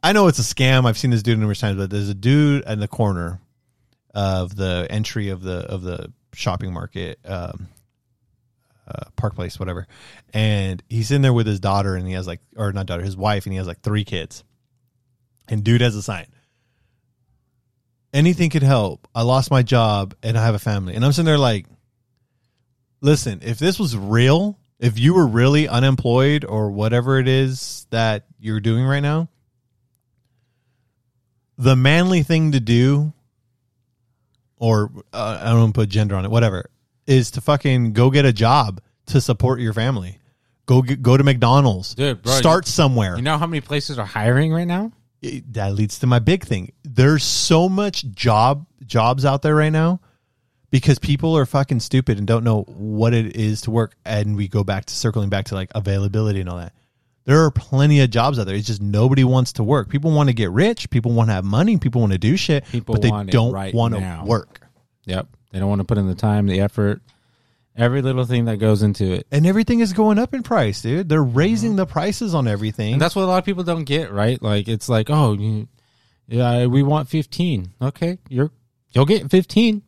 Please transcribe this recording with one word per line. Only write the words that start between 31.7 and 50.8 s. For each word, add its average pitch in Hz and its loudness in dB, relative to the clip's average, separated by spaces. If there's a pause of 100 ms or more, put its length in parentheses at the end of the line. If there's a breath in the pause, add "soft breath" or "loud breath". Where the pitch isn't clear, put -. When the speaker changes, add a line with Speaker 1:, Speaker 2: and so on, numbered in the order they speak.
Speaker 1:
manly 165 4
thing 160 2
to 135 2
do," 131 2 (1500)
or, 107 2 (220)
uh, 107 -6
I 113 -2
don't 113 6
put 107 0
gender 101 0
on 92 -4
it, 101 -6
whatever, 110 0 (360)
is 131 4
to - -8
fucking 127 0
go 120 4
get 143 4
a 131 4
job 113 2 (260)
to 139 2
support 123 0
your 113 -2
family. 104 -4 (480)
Go 127 4
g-, 131 -2
go 127 4
to 139 4
McDonald's. 123 2
Speaker 2:
Dude, 135 -4
bro, 123 -2
Speaker 1:
Start 160 2
Speaker 2:
you, - -6
Speaker 1:
somewhere. 117 2
Speaker 2:
you 120 -4
know 151 -2
how 165 -2
many 165 -4
places 143 -8
are 110 -6
hiring 127 0
right 170 -2
now? 190 -6 (300)
Speaker 1:
It, 127 -12
that 98 -4
leads 104 -2
to 127 0
my 123 4
big 139 0
thing. 92 -6 (120)
There's 135 2
so - 2
much 196 -4
job, 120 2 (180)
jobs 123 0
out 139 0
there 151 2
right 151 2
now 165 0 (680)
because 131 2